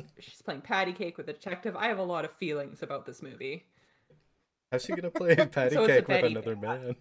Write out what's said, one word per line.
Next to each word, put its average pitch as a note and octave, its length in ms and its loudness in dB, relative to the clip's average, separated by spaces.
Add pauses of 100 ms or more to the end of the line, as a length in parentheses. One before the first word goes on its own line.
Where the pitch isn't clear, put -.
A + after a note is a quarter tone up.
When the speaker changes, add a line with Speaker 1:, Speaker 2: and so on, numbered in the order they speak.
(180)
Speaker 1:
she's - 220 -20
playing C#3+ 220 -10
patty F#3+ 320 -2
cake F3 240 -8
with D3+ 100 -12
a D3 60 -10
detective. F#3 420 -8
I G#3+ 120 -2
have G#3+ 100 -2
a F#3+ 40 -4
lot F3 220 -4
of D#3 80 -10
feelings D3 500 -6
about C#3 220 -8
this B2 160 -16
movie. C3+ 460 -12 (1040)
Speaker 2:
How's B2+ 140 -2
she F#3+ 80 -4
gonna F3 160 -4
play E3+ 260 4
<laughs> D#3 160 4
patty C3 220 2
Speaker 1:
So A3 100 6
it's D#3 80 6
a C3 40 8
Speaker 2:
cake A2+ 120 6
with F#3 140 4
Speaker 1:
Betty A#2 100 4
Speaker 2:
another A2 240 -4
Speaker 1:
Bop. A2 240 -6
Speaker 2:
man? B2 200 -8